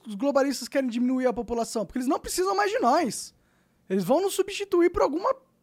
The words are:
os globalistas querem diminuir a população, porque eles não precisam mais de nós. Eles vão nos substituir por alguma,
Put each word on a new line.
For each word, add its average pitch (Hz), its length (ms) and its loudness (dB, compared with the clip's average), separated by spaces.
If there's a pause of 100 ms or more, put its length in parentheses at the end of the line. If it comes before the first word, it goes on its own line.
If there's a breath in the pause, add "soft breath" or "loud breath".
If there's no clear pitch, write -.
os 214 80 -10
globalistas 269 540 0
querem 269 220 -2
diminuir 254 360 0
a 247 60 2
população, 226 540 -4
porque - 120 -8
eles 254 100 -2
não 339 100 2
precisam 381 360 -2
mais 403 160 2
de 466 80 -2
nós. 277 560 0 (540)
Eles 190 160 0
vão 262 160 4
nos 381 140 0
substituir 381 560 2
por 359 120 -4
alguma, 392 320 0 (280)